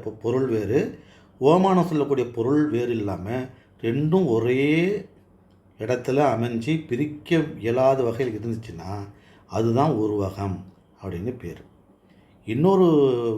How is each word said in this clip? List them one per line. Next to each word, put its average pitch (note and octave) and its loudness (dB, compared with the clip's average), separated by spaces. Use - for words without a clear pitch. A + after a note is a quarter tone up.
பொ-, A2 -10
பொருள் B2 0
வேறு, G#2+ 0
ஓமானம் F3+ 4
சொல்லக்கூடிய C#3 0
பொருள் C#3 2
வேறு A#2+ -2
இல்லாம F#2+ -6
ரெண்டும் D3+ 0
ஒரே B2 2
இடத்துல B2 -2
அமைஞ்சு A#2 -2
பிரிக்க D3+ -2
இயலாத C3 2
வகையில் A#2 -4
இருந்துச்சுன்னா A2 -8
அதுதான் A#2+ 2
உருவகம் G2 -2
அப்படின்னு F#2+ -8
பேர். E2 -14
இன்னொரு F3 4